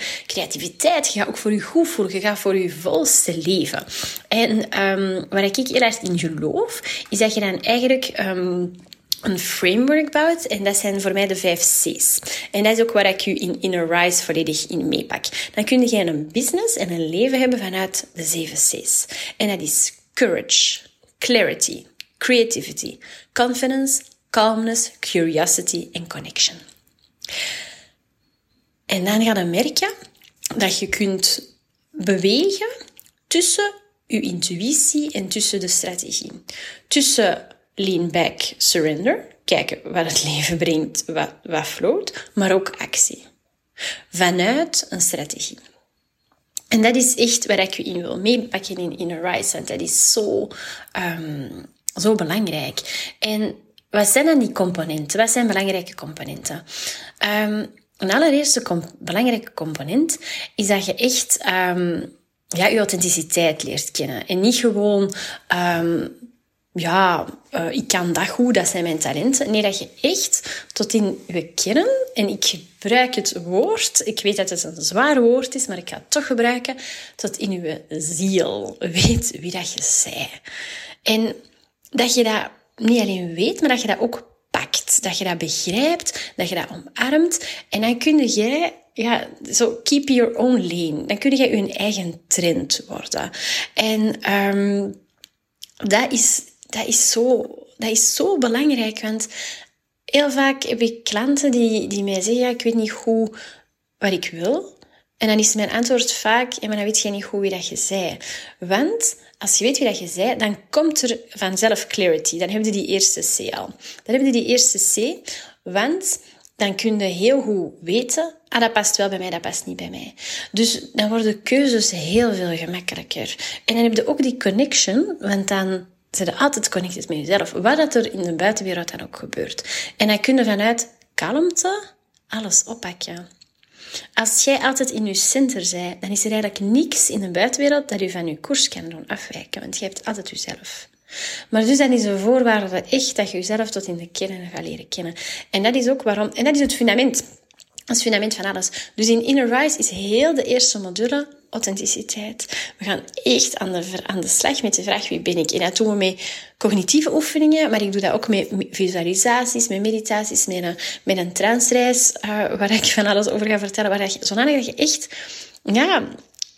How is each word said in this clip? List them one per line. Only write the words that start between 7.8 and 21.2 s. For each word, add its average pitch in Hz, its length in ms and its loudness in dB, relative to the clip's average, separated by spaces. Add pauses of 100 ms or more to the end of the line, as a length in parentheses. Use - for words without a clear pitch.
ehm, 180 600 -2 (560)
een 185 180 -2
framework 277 720 2
bouwt. 330 340 2
En 208 180 -4
dat 202 140 2
zijn 196 240 -2
voor 190 120 0
mij 196 140 2
de 190 80 0
vijf 175 240 0
C's. - 600 2 (320)
En 202 120 2
dat 220 140 6
is 226 60 6
ook 233 80 0
waar 202 180 6
ik 190 160 0
u 196 100 0
in - 260 -4
Inner 175 260 0
Rise 175 360 2
volledig 156 440 -2
in - 200 -2
meepak. - 380 -2 (280)
Dan 214 100 0
kun 247 240 4
je 226 100 2
een 156 340 0
business 392 440 0
en 180 160 -4
een 165 180 -2
leven 254 300 2
hebben 254 200 4
vanuit 190 540 -4
de 165 100 -8
zeven 165 340 -4
C's. - 480 0 (320)
En 214 100 2
dat 196 140 -2
is - 320 0 (200)
courage, - 640 2 (380)
clarity, - 680 0 (320)